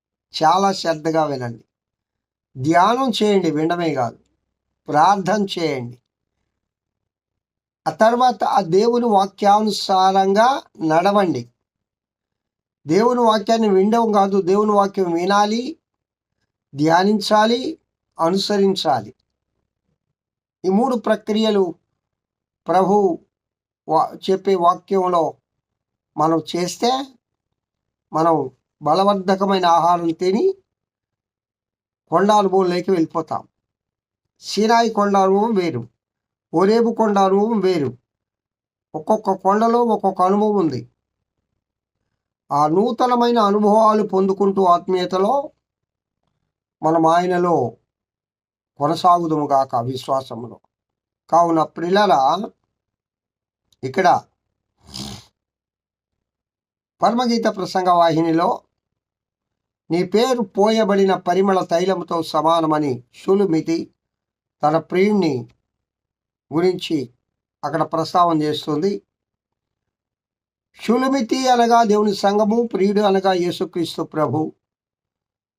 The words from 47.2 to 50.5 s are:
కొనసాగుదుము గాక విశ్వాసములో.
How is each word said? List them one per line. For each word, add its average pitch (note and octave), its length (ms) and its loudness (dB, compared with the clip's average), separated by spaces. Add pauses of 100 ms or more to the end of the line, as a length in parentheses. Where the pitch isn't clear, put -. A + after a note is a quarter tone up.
కొనసాగుదుము D#3+ 720 0
గాక C3+ 280 0
విశ్వాసములో. B2 840 -6 (720)